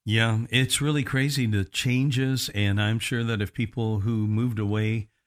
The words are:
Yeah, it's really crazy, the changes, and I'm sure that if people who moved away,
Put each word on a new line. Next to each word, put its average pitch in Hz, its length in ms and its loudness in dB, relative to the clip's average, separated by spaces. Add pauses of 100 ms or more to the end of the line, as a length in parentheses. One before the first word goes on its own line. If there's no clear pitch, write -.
Yeah, 113 460 2
it's 127 280 2
really 147 240 0
crazy, 135 440 0
the 101 180 0
changes, 131 840 0
and 101 300 0
I'm 107 200 2
sure 117 240 -2
that 113 180 -2
if 98 100 -2
people 110 500 -2
who 110 260 0
moved 110 320 0
away, 107 500 -2 (180)